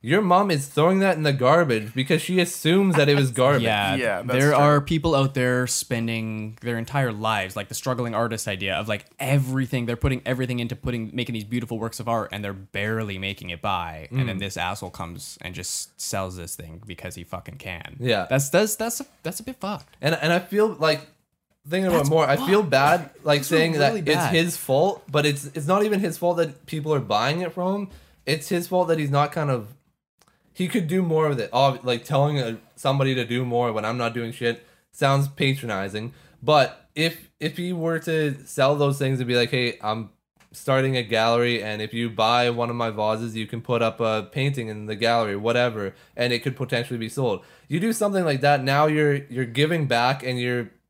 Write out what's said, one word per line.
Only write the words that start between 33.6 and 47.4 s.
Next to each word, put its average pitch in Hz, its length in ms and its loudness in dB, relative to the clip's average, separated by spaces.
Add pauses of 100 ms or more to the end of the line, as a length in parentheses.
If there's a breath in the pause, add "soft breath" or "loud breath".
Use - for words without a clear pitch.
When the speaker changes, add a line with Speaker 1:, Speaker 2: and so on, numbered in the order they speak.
Speaker 1:
when 107 140 -2
I'm 117 120 -2
not 117 160 -2
doing 117 180 -4
shit 117 340 -4 (260 soft breath)
sounds 139 360 2
patronizing. 113 840 -4 (280 soft breath)
But 143 540 2
if, 165 340 -4 (100)
if 156 180 -6
he 175 140 -4
were 165 280 -2
to 156 360 -2 (100)
sell 143 300 2
those 143 220 2
things 135 220 0
and 123 80 -2
be 123 80 0
like, 120 160 2
"Hey, 123 300 0
I'm 107 280 -4 (420)
starting 135 460 0
a 120 60 -2
gallery, 117 600 2
and 107 180 -6
if 107 120 -8
you 117 160 -2
buy 117 400 2
one 120 200 -2
of 120 60 -4
my 117 140 -2
vases, 110 460 -2
you 110 120 -4
can 117 140 -8
put 117 200 0
up 113 200 0
a 110 300 0
painting 135 380 -2
in 107 180 -10
the 110 80 -6
gallery," 113 420 2
whatever, 110 560 0 (240 soft breath)
and 120 160 0
it 120 60 -2
could 131 180 -4
potentially 120 420 -4
be 113 100 -6
sold. 117 340 -2 (260 loud breath)